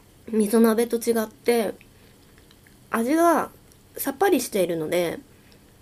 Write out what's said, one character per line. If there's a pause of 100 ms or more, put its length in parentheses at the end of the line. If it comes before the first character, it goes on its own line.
(300)
味
噌
鍋
と
違
っ
て、 (1160)
味
が (480)
さ
っ
ぱ
り
し
て
い
る
の
で、 (640)